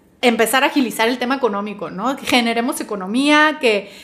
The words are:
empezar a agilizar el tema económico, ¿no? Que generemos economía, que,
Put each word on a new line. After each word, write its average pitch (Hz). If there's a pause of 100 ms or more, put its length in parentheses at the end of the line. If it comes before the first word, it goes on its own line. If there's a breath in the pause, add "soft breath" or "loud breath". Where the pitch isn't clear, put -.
(220)
empezar 233
a 277
agilizar 226
el 247
tema 247
económico, 208
¿no? 214
Que 233
generemos 233
economía, 285
que, 208 (140 loud breath)